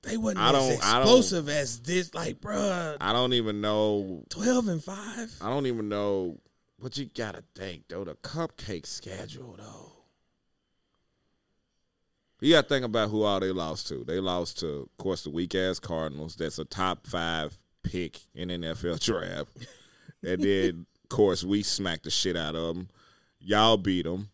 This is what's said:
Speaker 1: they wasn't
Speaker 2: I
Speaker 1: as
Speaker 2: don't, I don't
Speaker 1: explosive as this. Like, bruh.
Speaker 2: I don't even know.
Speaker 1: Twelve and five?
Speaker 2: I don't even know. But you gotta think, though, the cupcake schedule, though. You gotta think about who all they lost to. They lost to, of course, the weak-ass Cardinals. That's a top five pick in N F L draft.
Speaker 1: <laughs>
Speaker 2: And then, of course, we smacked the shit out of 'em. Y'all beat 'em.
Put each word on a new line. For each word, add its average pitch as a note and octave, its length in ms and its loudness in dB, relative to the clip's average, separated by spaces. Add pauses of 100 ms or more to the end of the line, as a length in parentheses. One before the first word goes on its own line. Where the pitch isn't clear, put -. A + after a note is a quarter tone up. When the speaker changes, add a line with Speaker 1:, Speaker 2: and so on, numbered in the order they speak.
Speaker 1:
they A3+ 140 -4
wasn't D3+ 240 0
Speaker 2:
I A2 80 6
Speaker 1:
as C#3 40 8
Speaker 2:
don't, C3+ 100 6 (200)
I G#2 100 6
don't B2 100 6
Speaker 1:
explosive F#3+ 460 6
as C3+ 320 -2
this. E3+ 320 -2
Like, E3 280 -6
bruh. F#3+ 580 -2
Speaker 2:
I G2 140 0
don't B2+ 200 2
even G#2+ 280 0
know. G#2 680 2
Speaker 1:
Twelve A#3 380 2
and E3 160 -2
five? G#3 480 -10 (100)
Speaker 2:
I G2 80 -6
don't C3+ 180 0
even A2+ 220 -2
know. G2+ 480 0 (420)
But B2+ 180 -10
you C#3 80 -4
gotta G#2+ 380 -8 (120)
think, F#2 340 -10
though, F2+ 140 -8
the E2 120 -10
cupcake C#3+ 720 -8
schedule, F#2+ 680 -12
though. - 320 -18 (2500)
You D3 140 4
gotta D3 140 6
think C3+ 160 2
about A2 280 0
who G#2+ 100 2
all G2+ 180 2
they F#2+ 120 0
lost E2 380 -4
to. C2 140 -8
They F2 160 -2
lost F2+ 420 -2
to, E2+ 60 -4
of D2 300 -8
course, F#2 260 -2
the D2+ 60 -8
weak-ass F#2 500 -2
Cardinals. D#2+ 560 -6
That's D#2+ 220 -6
a D#2 80 -6
top F#2 400 -4
five E2 500 -4 (280)
pick - 360 -6 (140)
in F2+ 160 -8
N F2 140 -6
F D#2+ 200 -6
L E2+ 140 -2
draft. F2 580 -4
Speaker 1:
<laughs> - 20 -20 (680)
Speaker 2:
And F#2 200 -2
then, F2+ 420 2 (180)
of - 60 -20
course, F#2 340 4
we G2+ 200 2
smacked F2 400 -2
the D2+ 80 -4
shit F2 260 0
out D#2+ 180 -4
of E2 220 -4
'em. F#2 120 -10 (500)
Y'all G#2+ 360 6
beat F#2 300 2
'em. F#2+ 280 -4